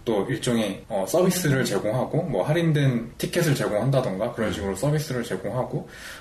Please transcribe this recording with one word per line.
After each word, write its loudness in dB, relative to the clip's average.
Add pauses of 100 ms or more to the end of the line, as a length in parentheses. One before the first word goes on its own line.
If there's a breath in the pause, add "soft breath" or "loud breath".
또 2
일종의, 0
어, -2
서비스를 4
제공하고 0
뭐 0
할인된 2
티켓을 2
제공한다던가 0
그런 -2
식으로 -2
서비스를 0
제공하고 -4 (320 loud breath)